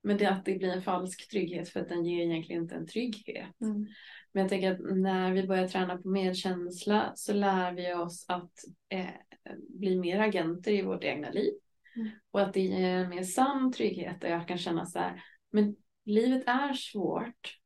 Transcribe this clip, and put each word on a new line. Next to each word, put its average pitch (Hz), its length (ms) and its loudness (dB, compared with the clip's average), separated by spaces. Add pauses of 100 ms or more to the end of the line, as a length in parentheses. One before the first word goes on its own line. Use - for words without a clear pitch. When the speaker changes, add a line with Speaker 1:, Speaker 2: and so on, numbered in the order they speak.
Speaker 1:
Men 202 160 2
det 208 60 4
är 190 60 6
att 190 140 0
det 190 140 0
blir 185 140 0
en 185 100 -2
falsk 185 480 -4
trygghet 175 380 -2
för 185 120 -6
att 170 80 -6
den 170 160 -2
ger 170 200 0
egentligen 170 380 -2
inte 170 120 -6
en 165 120 -6
trygghet. - 720 -6
Speaker 2:
Mm. 214 260 -2 (460)
Speaker 1:
Men 196 80 2
jag 190 80 4
tänker 190 240 2
att 190 240 -2
när 185 360 4
vi 190 140 2
börjar 185 220 2
träna 185 300 0
på 185 100 -8
medkänsla 185 1040 0
så - 180 -4
lär 190 400 2
vi 175 220 -4
oss 175 340 -4
att, 175 240 -4 (360)
eh, 185 180 -4 (600)
bli 185 300 0
mer 180 220 2
agenter 185 520 2
i 196 100 4
vårt 185 220 -2
egna 143 260 -2
liv. 403 220 0 (440)
Speaker 2:
Mm. 220 120 -4 (220)
Speaker 1:
Och 202 100 2
att 196 140 2
det 190 60 4
ger 185 360 2
en 180 120 2
mer 180 140 -4
sann 262 500 2
trygghet 180 480 -2
där 180 80 -4
jag 170 200 0
kan 175 100 -2
känna 175 280 -2
så 180 120 -6
här, 180 240 -2 (280)
men 208 260 4 (280)
livet 240 420 4
är 269 260 2
svårt - 920 -4